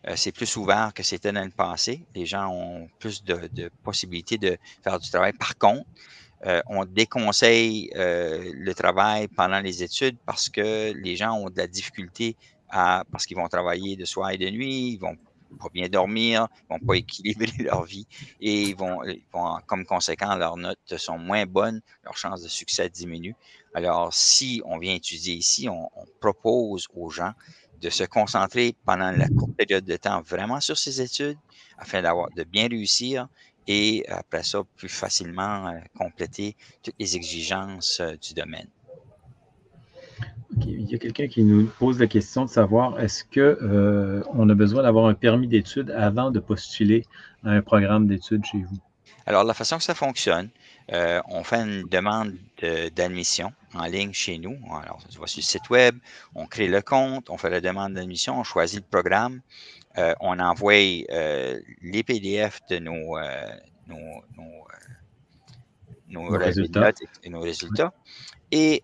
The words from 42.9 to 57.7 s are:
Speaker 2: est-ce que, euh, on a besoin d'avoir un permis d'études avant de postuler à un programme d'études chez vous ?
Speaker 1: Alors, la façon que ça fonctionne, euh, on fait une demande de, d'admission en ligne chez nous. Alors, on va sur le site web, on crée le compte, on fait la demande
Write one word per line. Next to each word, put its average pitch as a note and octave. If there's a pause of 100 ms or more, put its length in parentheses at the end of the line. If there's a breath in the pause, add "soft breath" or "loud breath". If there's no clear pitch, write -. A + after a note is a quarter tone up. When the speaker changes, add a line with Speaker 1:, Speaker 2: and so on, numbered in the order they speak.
Speaker 2:
est-ce G#2+
que, - (220)
euh, G2+ (100)
on A2+
a G#2
besoin G#2
d'avoir A2+
un G#2+
permis A#2+
d'études A#2
avant A#2
de A2
postuler G#2+ (380 loud breath)
à A2
un G2+
programme G#2
d'études G2+
chez -
vous ? F#2+ (480 soft breath)
Speaker 1:
Alors, G2+
la A2+
façon D#3+
que E3
ça E3+
fonctionne, G#2 (440 soft breath)
euh, F2
on E2
fait A#2
une G2+
demande G#2 (280)
de, E2
d'admission F2+ (220)
en E2
ligne F#2+
chez F#2
nous. G2 (240)
Alors, D#2 (180)
on -
va -
sur -
le -
site -
web, B2 (380 loud breath)
on D#2+
crée G#2
le F#2+
compte, C3+
on F2+
fait F2
la F2+
demande F#2+